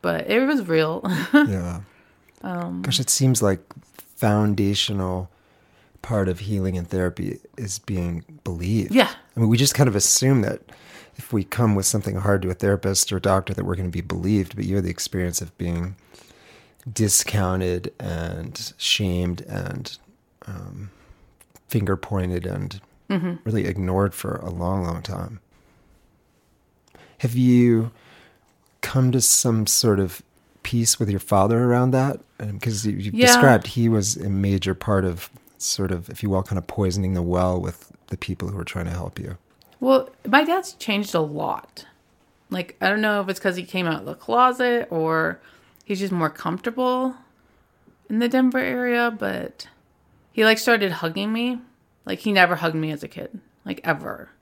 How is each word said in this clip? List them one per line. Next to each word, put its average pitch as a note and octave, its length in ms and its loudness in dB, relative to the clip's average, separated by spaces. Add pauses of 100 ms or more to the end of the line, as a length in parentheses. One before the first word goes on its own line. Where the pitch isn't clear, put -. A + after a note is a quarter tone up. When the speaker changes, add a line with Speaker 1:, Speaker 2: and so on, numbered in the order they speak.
Speaker 1:
But E3 260 -2
it A#3 180 2
was C4 220 0
real. D#3+ 360 0
<laughs> F3 280 -2
Speaker 2:
Yeah. F#2+ 480 2 (600)
Speaker 1:
Um, F3 400 -8
Speaker 2:
Gosh, C3+ 180 -2
it B2 80 -2
seems C3 320 4
like G2 200 2 (560)
foundational G2+ 1120 0 (720)
part G2+ 260 0
of F2 120 -4
healing F#2+ 360 -2
and F2 100 -6
therapy F#2 520 -2 (180)
is G#2 220 -8
being F2 440 -4 (220)
believed. F#2+ 500 -2
Speaker 1:
Yeah. B3 140 6 (260)
Speaker 2:
I A#2 60 -4
mean, A2+ 80 4
we A#2 80 4
just C3+ 180 2
kind C3+ 140 4
of G2+ 80 0
assume B2+ 460 2
that - 180 -2 (560)
if - 160 -12
we G#2 100 0
come A2 320 2
with F#2+ 120 0
something G2+ 300 -2
hard G2 260 2
to F#2 80 -2
a F#2+ 40 -2
therapist G2 600 0
or - 20 -2
a F2+ 60 -4
doctor F#2+ 320 2
that F#2+ 100 -4
we're F#2 120 -2
gonna F2+ 120 -4
be E2+ 140 -4
believed, F#2 540 0
but G2+ 100 -4
you F#2+ 100 0
had F#2 80 0
the F2 60 -2
experience F2 500 -4
of E2+ 160 -14
being F2 400 -4 (960)
discounted F#2 1080 0
and E2+ 760 -8
shamed F2+ 720 -2
and, - 480 -8 (500)
um, F#2+ 440 -14 (760)
finger G2 300 0
pointed F2+ 480 -4
and F#2+ 340 -6 (300)
Speaker 1:
Mm-hmm. F3 260 -2 (100)
Speaker 2:
really G#2+ 200 0
ignored F#2 480 0
for - 240 -6
a F2+ 140 -10
long, F2+ 340 -2
long E2+ 160 -4
time. F#2 400 -10 (1800)
Have A#2+ 160 -2
you A#2+ 560 6 (880)
come B2+ 320 2
to B2+ 80 2
some A2 460 2
sort G#2 320 4
of F#2+ 240 -2 (400)
peace - 360 0
with G#2 120 0
your G2 100 0
father A2 440 4
around B2 280 4
that? C3 280 0 (180)
And G#2 220 -8
'cause A2 260 -4
you, G2+ 100 0
you G2+ 180 -4
Speaker 1:
Yeah. A#3+ 120 6
Speaker 2:
described C#3+ 420 8
he A#2 200 0
was G#2+ 280 2
a G2 120 -6
major G2 460 0
part G2 300 0
of F2+ 260 -4 (280)
sort - 320 -4
of, F2 200 -4
if - 120 -10
you G#2+ 80 -2
will, F#2+ 120 2
kind G2 160 -4
of E2+ 80 -6
poisoning F#2+ 480 0
the F2 80 0
well F2+ 380 2
with - 320 -10 (160)
the F#2 80 -8
people F2+ 320 -8
who G2 80 -8
were E2+ 80 -8
trying F2 220 -8
to F2 40 -4
help F2 280 -8
you. - 180 -12 (440)
Speaker 1:
Well, C4 300 2 (160)
my C#4 180 4
dad's F4+ 300 -2
changed G3+ 400 -4
a E3+ 60 2
lot. - 640 -6 (640)
Like, F3+ 300 -8
I F#3+ 80 2
don't G#3 120 2
know G#3 220 2
if F#3 60 -4
it's F#3+ 120 -6
'cause F3+ 160 0
he F3+ 80 -8
came F3+ 220 -2
out D#3 140 -2
of G2 60 -12
the D#3 80 -10
closet B3 760 2
or D#3+ 500 0 (440)
he's F#3+ 160 -4
just F#3+ 120 -2
more F3+ 180 0
comfortable B3+ 840 -4 (960)
in G#3+ 100 -2
the A#3+ 100 2
Denver B3+ 300 4
area, B3 520 0
but - 580 -8 (640)
he, A3 120 2
like, A3 140 6
started G#3 340 2
hugging F#3 400 -4
me. A#3+ 280 -2 (460)
Like, G3 140 -6
he G#3+ 120 0
never F3+ 240 6
hugged E3 200 -2
me D#3 140 -2
as D3 120 -8
a - 60 -12
kid, - 320 -14 (240)
like, F#3+ 180 -8
ever. - 460 -6 (140)